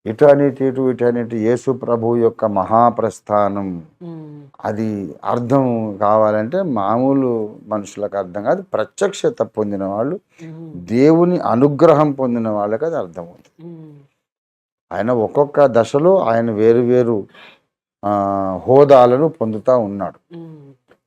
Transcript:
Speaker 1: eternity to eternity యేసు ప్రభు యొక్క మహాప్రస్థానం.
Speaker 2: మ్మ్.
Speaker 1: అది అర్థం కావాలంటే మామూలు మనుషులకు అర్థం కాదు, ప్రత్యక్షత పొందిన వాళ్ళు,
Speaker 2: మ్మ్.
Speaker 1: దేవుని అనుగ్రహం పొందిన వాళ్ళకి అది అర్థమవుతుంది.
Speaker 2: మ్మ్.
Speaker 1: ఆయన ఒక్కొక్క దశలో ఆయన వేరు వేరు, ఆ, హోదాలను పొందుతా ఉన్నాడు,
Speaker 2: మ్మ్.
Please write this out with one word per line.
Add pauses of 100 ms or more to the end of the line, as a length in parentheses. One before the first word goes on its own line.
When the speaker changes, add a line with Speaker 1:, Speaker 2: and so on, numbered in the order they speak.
Speaker 1:
eternity
to
eternity
యేసు
ప్రభు
యొక్క
మహాప్రస్థానం. (200)
Speaker 2:
మ్మ్. (320)
Speaker 1:
అది (100)
అర్థం
కావాలంటే
మామూలు (100)
మనుషులకు
అర్థం
కాదు,
ప్రత్యక్షత
పొందిన
వాళ్ళు, (240)
Speaker 2:
మ్మ్.
Speaker 1:
దేవుని
అనుగ్రహం
పొందిన
వాళ్ళకి
అది
అర్థమవుతుంది.
Speaker 2:
మ్మ్. (1000)
Speaker 1:
ఆయన
ఒక్కొక్క
దశలో
ఆయన
వేరు
వేరు, (800)
ఆ, (580)
హోదాలను
పొందుతా
ఉన్నాడు,
Speaker 2:
మ్మ్. (340)